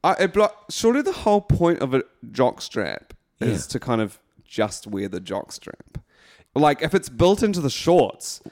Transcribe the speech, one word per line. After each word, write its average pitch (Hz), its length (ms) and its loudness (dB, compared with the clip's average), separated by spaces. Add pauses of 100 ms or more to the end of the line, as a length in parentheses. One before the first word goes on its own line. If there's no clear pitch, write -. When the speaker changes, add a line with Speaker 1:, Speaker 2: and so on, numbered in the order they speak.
Speaker 1:
I, 180 100 4
it 185 180 0
blo-, 208 200 2 (180)
surely 240 320 2
the 381 100 -2
whole 208 280 2
point 175 400 2
of 131 140 -2
a 135 80 2 (280)
jockstrap 104 800 -2 (300)
is 110 260 -2
Speaker 2:
Yeah. - 60 -18
Speaker 1:
to 120 80 -4
kind 117 200 -2
of 104 180 -4 (260)
just - 420 -4
wear 101 220 -6
the 92 120 -8
jockstrap. - 800 -12 (540)
Like, 147 280 2
if - 120 -2
it's 190 140 0
built 175 340 2
into 202 180 0
the 139 100 0
shorts, - 720 0 (120)